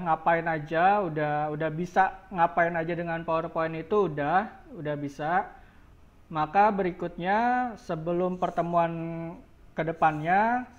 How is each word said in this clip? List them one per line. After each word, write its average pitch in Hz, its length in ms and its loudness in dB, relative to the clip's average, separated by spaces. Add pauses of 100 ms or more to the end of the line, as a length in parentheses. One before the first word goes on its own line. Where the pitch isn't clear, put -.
ngapain 165 400 2
aja, 165 560 2
udah, 151 480 -2
udah 156 240 -2
bisa 180 400 2 (160)
ngapain 170 480 2
aja 165 160 -2
dengan 165 320 -6
PowerPoint 165 480 -2
itu 190 320 2
udah, 156 400 0 (320)
udah 147 160 -4
bisa. 147 560 -2 (800)
Maka 165 400 2
berikutnya 196 1080 -2
sebelum 175 600 -2
pertemuan 170 520 0 (840)
kedepannya, 165 880 2 (140)